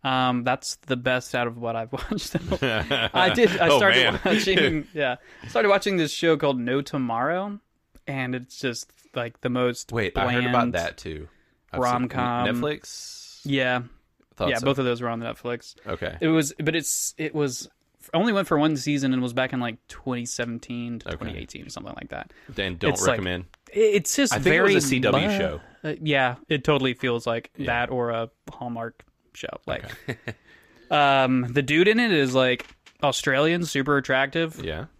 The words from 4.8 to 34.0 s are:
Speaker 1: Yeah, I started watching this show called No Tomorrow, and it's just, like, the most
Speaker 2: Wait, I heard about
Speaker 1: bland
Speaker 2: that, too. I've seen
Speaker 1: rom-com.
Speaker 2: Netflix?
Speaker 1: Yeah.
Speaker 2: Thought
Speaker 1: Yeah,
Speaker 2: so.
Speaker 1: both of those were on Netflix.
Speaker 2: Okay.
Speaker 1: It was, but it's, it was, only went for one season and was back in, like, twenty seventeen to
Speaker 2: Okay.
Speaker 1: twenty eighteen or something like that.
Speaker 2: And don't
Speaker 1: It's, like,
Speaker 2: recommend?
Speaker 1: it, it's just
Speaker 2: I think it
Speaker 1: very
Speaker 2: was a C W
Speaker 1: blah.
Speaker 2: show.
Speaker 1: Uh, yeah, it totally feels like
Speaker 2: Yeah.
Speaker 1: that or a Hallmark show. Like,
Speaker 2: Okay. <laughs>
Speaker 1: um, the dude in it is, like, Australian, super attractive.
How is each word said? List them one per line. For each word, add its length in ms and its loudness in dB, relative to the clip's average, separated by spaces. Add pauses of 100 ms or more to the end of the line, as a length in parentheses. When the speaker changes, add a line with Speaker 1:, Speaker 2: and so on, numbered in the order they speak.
Speaker 1:
Yeah, 220 0 (260)
I 40 -14
started 220 2
watching 280 2
this 140 0
show 260 2
called 220 0
No 220 0
Tomorrow, 800 -4 (480)
and 280 -4
it's 240 -12
just, 320 -6 (220)
like, 280 -8
the 80 -4
most 420 -2
Speaker 2:
Wait, 260 0
I 160 2
heard 120 2
about 60 0
Speaker 1:
bland 220 2
Speaker 2:
that, 240 -2
too. 300 -12 (440)
I've 60 -6
seen 60 0
Speaker 1:
rom-com. 640 0
Speaker 2:
Netflix? 960 -6
Speaker 1:
Yeah. 380 0 (540)
Speaker 2:
Thought 140 0
Speaker 1:
Yeah, 80 0
Speaker 2:
so. 80 -2
Speaker 1:
both 140 2
of 60 2
those 160 0
were 80 -4
on 120 -4
Netflix. 540 -8 (120)
Speaker 2:
Okay. 340 -6
Speaker 1:
It 60 2
was, 320 2
but 160 0
it's, 420 -4
it 160 -6
was, 360 -4 (440)
only 200 2
went 140 0
for 120 2
one 180 4
season 360 0
and 80 0
was 120 -2
back 200 -2
in, 60 -2
like, 180 -6 (100)
twenty 380 -8
seventeen 720 -8
to 100 -14
Speaker 2:
Okay. 80 -6
Speaker 1:
twenty 200 -10
eighteen 280 -14
or 40 -16
something 260 -12
like 140 -14
that. 220 -12 (260)
Speaker 2:
And 200 -4
don't 160 -2
Speaker 1:
It's, 80 -4
like, 100 2
Speaker 2:
recommend? 340 -4 (280)
Speaker 1:
it, 60 -2
it's 360 2
just 180 2
Speaker 2:
I 40 0
think 100 2
it 20 6
Speaker 1:
very 260 6
Speaker 2:
was 100 4
a 20 -2
C 120 2
W 280 2
Speaker 1:
blah. 100 0
Speaker 2:
show. 240 -4 (220)
Speaker 1:
Uh, 180 -4
yeah, 340 2 (140)
it 140 0
totally 300 2
feels 320 -2
like 320 -4
Speaker 2:
Yeah. 100 -6
Speaker 1:
that 240 0
or 200 -2
a 180 -4 (220)
Hallmark 520 -10 (300)
show. 160 -10 (160)
Like, 200 -6 (240)
Speaker 2:
Okay. 80 -6 (720)
<laughs> 20 0
Speaker 1:
um, 580 4
the 120 2
dude 260 4
in 120 4
it 120 2
is, 240 2
like, 320 2 (360)
Australian, 600 2
super 320 0
attractive. 680 0